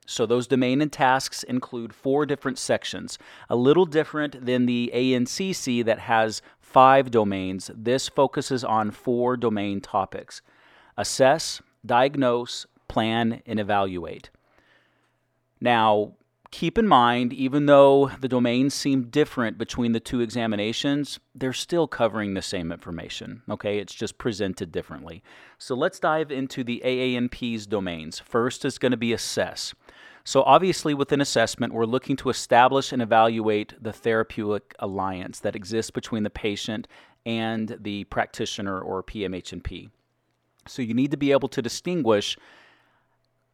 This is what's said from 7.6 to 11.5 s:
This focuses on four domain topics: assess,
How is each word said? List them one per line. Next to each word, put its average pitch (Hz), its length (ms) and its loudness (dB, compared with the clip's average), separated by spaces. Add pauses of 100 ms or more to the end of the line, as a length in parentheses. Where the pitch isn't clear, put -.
This 120 360 -2
focuses 131 560 0
on 107 260 0
four 120 460 0
domain 104 420 -2
topics: - 640 -6 (560)
assess, 135 640 2 (240)